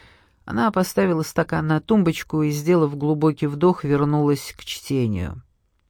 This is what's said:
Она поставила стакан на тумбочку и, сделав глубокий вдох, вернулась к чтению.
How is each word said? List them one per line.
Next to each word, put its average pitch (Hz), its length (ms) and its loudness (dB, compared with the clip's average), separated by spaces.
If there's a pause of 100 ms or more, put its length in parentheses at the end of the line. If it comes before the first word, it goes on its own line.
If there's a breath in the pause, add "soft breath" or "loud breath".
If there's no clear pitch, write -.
(460 soft breath)
Она 220 260 -2
поставила 185 520 0
стакан 160 440 -2
на 156 120 2
тумбочку 165 600 0
и, 151 80 0
сделав 147 480 2
глубокий 151 500 0
вдох, 156 360 0
вернулась 143 760 0
к - 60 -20
чтению. 104 800 -4 (460)